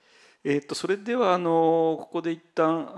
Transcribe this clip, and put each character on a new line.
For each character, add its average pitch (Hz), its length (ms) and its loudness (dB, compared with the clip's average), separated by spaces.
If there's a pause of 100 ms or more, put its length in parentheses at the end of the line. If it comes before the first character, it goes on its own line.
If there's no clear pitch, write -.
(420)
え 143 140 0
ー 143 40 -4
っ - 40 -12
と、 - 100 -8
そ - 120 -6
れ 190 100 0
で 214 180 -4
は、 214 180 2
あ 180 40 2
の、 165 640 2
こ - 100 -18
こ 170 100 -4
で 165 100 -4
一 165 100 -8 (120)
旦、 160 440 0